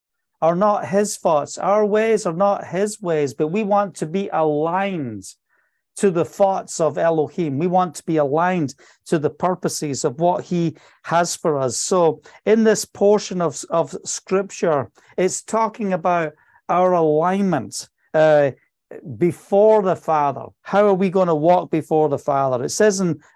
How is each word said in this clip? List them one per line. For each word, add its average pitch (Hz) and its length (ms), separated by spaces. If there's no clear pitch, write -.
are 165 140
not 202 320
his 202 280
thoughts. 147 440
Our 208 260
ways 214 400
are 170 80
not 202 320
his 190 340
ways, 151 360
but 156 140
we 208 120
want 202 360
to 160 100
be 196 260
aligned 160 920
to 202 120
the 165 160
thoughts - 560
of 151 160
Elohim. 160 600
We 175 80
want 180 280
to - 80
be 165 140
aligned 156 560
to 165 140
the 139 100
purposes 156 720
of 143 160
what 175 260
he 170 300
has 170 320
for 151 240
us. 127 180
So 165 460
in 220 160
this 220 200
portion 202 580
of, 156 280
of 165 260
Scripture, 185 840
it's 185 260
talking 214 500
about 175 400
our 185 260
alignment, 160 920
uh, 151 360
before 202 640
the 185 140
Father. 139 520
How 202 220
are 202 80
we 190 160
gonna 175 260
walk 170 360
before 156 380
the 139 80
Father? 135 440
It 143 80
says 208 300
in 165 220